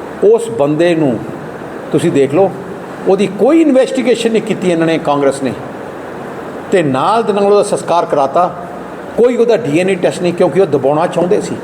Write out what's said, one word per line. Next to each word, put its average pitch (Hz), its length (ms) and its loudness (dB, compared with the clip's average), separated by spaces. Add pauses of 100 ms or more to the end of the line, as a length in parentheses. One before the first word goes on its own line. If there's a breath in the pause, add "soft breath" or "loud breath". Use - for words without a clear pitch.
(320)
ਉਸ 226 180 0
ਬੰਦੇ 156 440 2
ਨੂੰ 151 240 0 (720)
ਤੁਸੀਂ 165 200 2
ਦੇਖ 135 220 2
ਲਓ, 185 160 4 (580)
ਉਹਦੀ 196 180 2
ਕੋਈ 285 340 2
ਇਨਵੈਸਟੀਗੇਸ਼ਨ 247 720 2
ਨਹੀਂ 220 100 2
ਕੀਤੀ 180 280 -2
ਇਹਨਾਂ 165 160 2
ਨੇ, 160 120 2
ਕਾਂਗਰਸ 143 440 0
ਨੇ, 123 100 -2 (1160)
ਤੇ 185 120 2
ਨਾਲ 156 400 2
ਦੇ 202 100 -2
ਨਾਲ 202 120 2
ਉਹਦਾ 202 180 6
ਸੰਸਕਾਰ 170 420 0
ਕਰਾਤਾ। 165 500 0 (600)
ਕੋਈ 240 200 4
ਉਹਦਾ 226 200 2
ਡੀ 147 240 0
ਐਨ 185 100 0
ਏ 190 40 2
ਟੈਸਟ 175 280 -2
ਨਹੀਂ, 175 120 0
ਕਿਉਂਕਿ 175 260 2
ਉਹ 190 60 4
ਦਬਾਉਣਾ 143 400 2
ਚਾਹੁੰਦੇ 175 340 0
ਸੀ। 120 240 -6